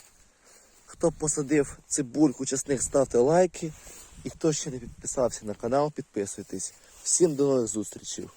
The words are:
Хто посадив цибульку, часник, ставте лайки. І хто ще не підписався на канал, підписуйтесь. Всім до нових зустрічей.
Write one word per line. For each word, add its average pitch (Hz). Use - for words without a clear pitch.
Хто -
посадив 151
цибульку, 135
часник, 139
ставте 131
лайки. 165
І 127
хто -
ще -
не 127
підписався 120
на 104
канал, 139
підписуйтесь. -
Всім 170
до 139
нових 131
зустрічей. 104